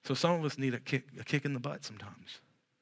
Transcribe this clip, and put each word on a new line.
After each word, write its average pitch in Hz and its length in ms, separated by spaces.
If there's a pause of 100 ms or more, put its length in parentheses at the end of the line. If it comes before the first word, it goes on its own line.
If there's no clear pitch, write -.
So 139 100
some 170 220
of 160 100
us 139 120
need 131 160
a 120 60
kick, - 260 (140)
a 131 40
kick 143 220
in 143 80
the 127 60
butt 143 260
sometimes. - 540 (420)